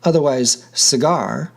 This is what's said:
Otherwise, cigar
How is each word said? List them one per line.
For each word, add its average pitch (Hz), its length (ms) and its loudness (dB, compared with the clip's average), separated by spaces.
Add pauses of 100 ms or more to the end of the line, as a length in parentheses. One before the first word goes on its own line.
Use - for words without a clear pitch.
Otherwise, 143 680 0
cigar 143 840 0